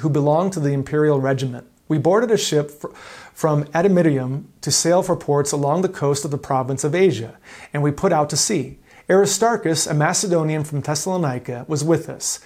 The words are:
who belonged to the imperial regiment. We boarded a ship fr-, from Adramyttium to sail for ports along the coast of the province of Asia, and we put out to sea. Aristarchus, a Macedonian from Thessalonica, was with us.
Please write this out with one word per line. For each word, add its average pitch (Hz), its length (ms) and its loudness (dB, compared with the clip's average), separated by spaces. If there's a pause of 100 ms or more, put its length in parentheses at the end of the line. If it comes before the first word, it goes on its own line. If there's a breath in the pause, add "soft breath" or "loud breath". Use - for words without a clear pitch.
who 156 80 0
belonged 151 440 2
to 185 60 -4
the 143 140 0
imperial 147 480 2
regiment. 131 460 -2 (200)
We 156 120 0
boarded 208 320 2
a 208 60 4
ship 147 340 -2
fr-, - 160 -14 (440 loud breath)
from 147 340 0
Adramyttium 160 800 2 (160)
to 147 100 -4
sail 175 320 2
for 180 120 0
ports 143 360 0
along 147 320 0
the 185 60 0
coast 143 360 -2
of 151 60 -4
the 143 80 -2
province 131 440 -2
of 147 120 -2
Asia, 135 400 2 (360 loud breath)
and 147 120 -2
we 147 80 2
put 180 200 0
out 151 200 2
to 151 60 -2
sea. 139 420 -2 (280 loud breath)
Aristarchus, 196 800 2
a - 80 -2
Macedonian 156 720 0
from 143 180 -4
Thessalonica, 143 880 -4
was 147 160 -2
with 160 260 2
us. - 360 -8